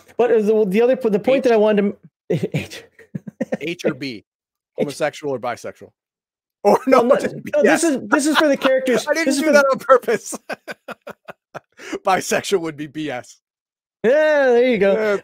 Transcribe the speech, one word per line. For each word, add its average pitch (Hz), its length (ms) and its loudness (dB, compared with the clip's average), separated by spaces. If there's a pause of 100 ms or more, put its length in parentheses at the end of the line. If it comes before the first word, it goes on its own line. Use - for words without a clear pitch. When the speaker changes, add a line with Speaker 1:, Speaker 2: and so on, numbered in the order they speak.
(160)
Speaker 1:
but 233 120 2
the, 220 380 2
the 190 140 0
other, 247 160 2
the 214 240 0
point 262 180 0
Speaker 2:
H? 262 60 -2
Speaker 1:
that 240 80 2
I 226 60 4
wanted 208 360 2 (360)
to - 260 -4
<laughs> - 20 -
H. - 260 -12 (760)
Speaker 2:
H 170 240 -8
or 160 80 -2
B? 131 260 -10
Speaker 1:
H. 90 60 -20 (540)
Speaker 2:
Homosexual 143 560 -6
or 123 40 -6
bisexual? 110 520 -12 (760)
Or 202 220 4
no, 262 160 4
Speaker 1:
Well, 240 60 0
no, - 80 4
Speaker 2:
just - 180 -4 (180)
Speaker 1:
no, 294 100 2
this - 0 -
Speaker 2:
B 208 60 6
S. 320 160 2
Speaker 1:
is, 285 200 0
this 269 220 0
is 311 120 0
for 311 100 4
the 277 80 2
characters. 262 500 0
Speaker 2:
<laughs> - 20 -4
I 294 40 2
didn't 320 140 -2
Speaker 1:
This 262 80 0
is 277 80 -2
Speaker 2:
do 311 60 0
Speaker 1:
for 294 40 4
Speaker 2:
that 285 180 6
on 262 100 0
purpose. 240 580 0 (100)
<laughs> - 1600 -16
Bisexual 196 560 0
would 160 160 -10
be 151 100 -12
B 151 240 -10
S. 123 300 -12 (640)
Speaker 1:
Yeah, 294 420 2
there 247 220 4
you 233 100 2
go. 196 160 4
Speaker 2:
Yeah, 214 300 0